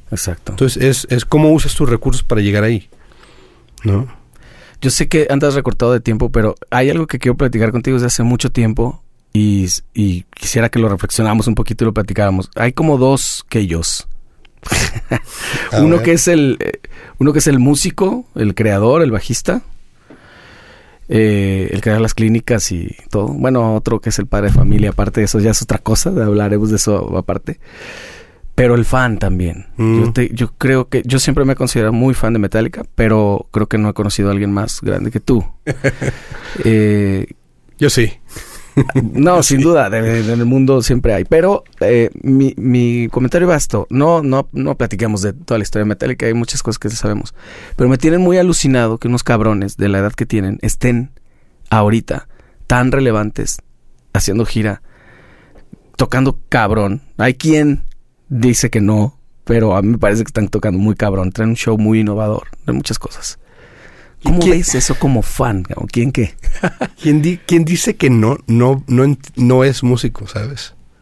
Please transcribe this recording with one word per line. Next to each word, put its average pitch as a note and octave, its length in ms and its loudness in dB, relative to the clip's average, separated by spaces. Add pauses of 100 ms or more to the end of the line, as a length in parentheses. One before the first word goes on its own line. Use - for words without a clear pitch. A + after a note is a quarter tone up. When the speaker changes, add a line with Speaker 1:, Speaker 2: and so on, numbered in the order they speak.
(120)
Speaker 1:
Exacto. G2 420 -6
Speaker 2:
Entonces, B2+ 280 0
es, C3 280 0
es B2 160 0
cómo D#3 260 4
usas D#3 240 4
tus - 140 2
recursos A#2+ 340 2
para A2 160 2
llegar G2+ 240 2
ahí, A2 240 -2 (960)
¿no? G#2 240 0 (760)
Speaker 1:
Yo C3 100 0
sé - 180 0
que D3+ 200 2
andas C#3 260 2
recortado B2 380 0
de A#2 60 2
tiempo, A2+ 320 -2
pero A2 240 0 (140)
hay C3 200 0
algo D#3+ 180 -2
que B2+ 120 -6
quiero B2 160 0
platicar A2+ 360 0
contigo C3 240 -2
desde B2 120 0
hace A#2+ 160 -2
mucho A#2+ 280 0
tiempo A#2 520 -2 (300)
y, G2+ 340 2 (260)
y F#2 300 -2 (100)
quisiera - 360 -2
que A#2+ 100 -2
lo A2+ 80 4
reflexionáramos G#2+ 600 0
un A2 80 0
poquito A#2 280 -2
y A2+ 40 2
lo G#2 60 -2
platicáramos. G2 640 -2
Hay A#2+ 160 0
como D#3 260 0
dos C3 520 0
que A2+ 100 -2
ellos. E2 480 -4 (580)
<laughs> - 1040 -6
Speaker 2:
A A2+ 100 2
Speaker 1:
Uno D#3+ 160 4
Speaker 2:
ver. A2+ 80 -2
Speaker 1:
que E3 80 4
es E3+ 140 2
el, D3 320 2
eh, - 200 -6 (400)
uno C#3+ 140 2
que D3+ 60 2
es - 80 2
el C3+ 120 4
músico, F#3 680 0 (100)
el G#2 200 0
creador, A2 480 2
el C3 80 0
bajista, A#2 500 -4 (1500)
eh, G2+ 640 2
el G2 100 -4
crear A2 200 0
las A2 120 0
clínicas A2+ 580 0
y - 240 -8 (140)
todo. G#2 180 -2
Bueno, B2 480 0
otro A2+ 260 -2
que A#2 80 -6
es - 100 -4
el G2+ 80 -2
padre G2+ 200 0
de G2+ 60 2
familia, G#2 360 4
aparte G2+ 320 0
de G#2 40 2
eso G#2+ 140 0
ya A2 120 4
es - 100 0
otra - 160 -2
cosa, A#2+ 320 0
hablaremos G#2 600 0
de G#2 60 2
eso G2+ 400 -2
aparte. F#2 420 -6 (960)
Pero B2 200 0
el A#2 100 2
fan B2 340 0
también. F2+ 560 -4
Speaker 2:
Mm. A2+ 300 2
Speaker 1:
Yo A2+ 80 -2
te, B2 200 0
yo A#2 240 -4
creo C3 300 0
que, - 180 -2
yo B2+ 140 0
siempre C#3 240 0
me C3+ 100 2
he - 40 -8
considerado A2+ 360 0
muy B2+ 200 2
fan A2+ 200 0
de A2 60 0
Metallica, A2 460 -2 (100)
pero A2 560 2
creo G#2+ 160 -2
que A2 100 -2
no G#2+ 120 0
he G2 40 -2
conocido G#2 360 0
a - 20 0
alguien G2+ 220 0
más G2+ 280 -2
grande G2+ 300 -4
que G#2+ 80 -4
tú. A#2 260 0 (200)
Speaker 2:
<laughs> - 1000 -6
Speaker 1:
Eh, G#2 640 2 (500)
Speaker 2:
Yo D3 120 2
sí. B2 240 2 (1000)
Speaker 1:
no, D#3+ 300 4
Speaker 2:
<laughs> - 0 -
Speaker 1:
sin C3+ 160 2
duda, D3 300 4
de, A2 120 -2
de, A2+ 320 0
en A#2 60 0
el A#2+ 60 2
mundo C3 360 4
siempre A2+ 320 2
hay. F#2+ 120 0
Pero, F3+ 400 2 (160)
eh, A#2 280 4 (140)
mi, C3+ 320 4
mi A#2+ 560 0
comentario E3+ 340 0
va F3 100 4
a - 20 2
esto. - 320 -2
No, D3+ 340 2
no, C3+ 300 0
no C3+ 240 -4
platiquemos G#2+ 440 -2
de G2+ 120 -2
toda - 240 -4
la G2+ 60 -2
historia G#2+ 200 -2
de G#2+ 60 0
Metallica, B2 360 -4
hay A2+ 80 0
muchas A#2 300 -2
cosas A2+ 160 -4
que - 80 -4
ya A2+ 80 -6
sabemos. G#2+ 380 -4 (420)
Pero B2 140 2
me C3+ 80 2
tienen D#3+ 240 2
muy F3+ 160 4
alucinado C3 600 2
que A#2+ 100 -4
unos B2 140 0
cabrones G#2 520 0
de G2+ 140 -2
la G2 100 0
edad G#2 140 -2
que A2+ 120 -4
tienen G2 360 -2
estén A#2+ 500 -2 (580)
ahorita G#2+ 600 0 (380)
tan B2 260 2
relevantes, A2 640 -2 (560)
haciendo G2 320 0
gira, G#2+ 360 -4 (1160)
tocando C3 500 0
cabrón. G#2+ 540 0 (160)
Hay B2 160 2
quien D3+ 500 2 (460)
dice A#2+ 400 2
que G#2+ 120 0
no, G#2+ 380 2 (240)
pero A2 320 2
a G2 60 2
mí G2+ 80 2
me A#2 80 2
parece A2 260 2
que - 60 -14
están G#2+ 180 -2
tocando G2 320 -2
muy G#2 160 2
cabrón. F#2+ 380 -2
Traen A2 180 -2
un A2+ 60 -2
show A2 200 -2
muy A2 220 2
innovador G#2+ 480 -2 (180)
de - 80 -2
muchas C3+ 240 -4
cosas. - 420 -12 (840)
Speaker 2:
¿Y - 80 -2
Speaker 1:
¿Cómo F3 100 4
Speaker 2:
quién F3 180 4
Speaker 1:
ves F3 160 0
eso C3 220 0
como C3 260 0
fan, A2 400 -2
cabrón? - 300 -8
¿Quién A#2+ 200 0
qué? A#2+ 220 -2 (340)
<laughs> - 320 -8
Speaker 2:
Quien D3+ 220 2
di-, F3 160 -2
quien E3+ 260 2
dice F3 320 -2
que C#3+ 140 2
no, A#2 280 4 (100)
no, B2 400 2
no B2+ 180 4
ent-, C#3+ 300 -2
no B2+ 280 4
es C3+ 200 0
músico, A#2+ 420 -2
¿sabes? A#2 480 -10 (280)